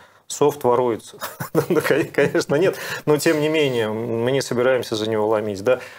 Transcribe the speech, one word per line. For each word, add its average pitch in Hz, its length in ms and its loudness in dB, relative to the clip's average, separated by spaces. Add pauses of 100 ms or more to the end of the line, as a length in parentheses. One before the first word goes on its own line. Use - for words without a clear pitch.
(280)
софт 147 360 0
воруется. 123 540 0 (220)
<laughs> - 140 -10 (160)
Ну, 156 120 2
кон-, 151 320 2
конечно, 147 420 0
нет, 170 200 2 (300)
но 151 120 4
тем 156 240 2
не 151 80 2
менее, 131 400 0
мы 113 420 -2
не 135 100 2
собираемся 123 540 0
за 107 140 -2
него 107 180 0
ломить, 107 360 0
да. 123 160 2 (200)